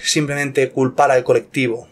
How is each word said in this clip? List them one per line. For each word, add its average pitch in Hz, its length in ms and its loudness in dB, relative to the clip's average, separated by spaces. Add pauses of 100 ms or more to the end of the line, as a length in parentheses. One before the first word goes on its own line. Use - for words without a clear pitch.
simplemente 143 680 -2
culpar 135 400 2
al 127 120 2
colectivo. 123 680 -2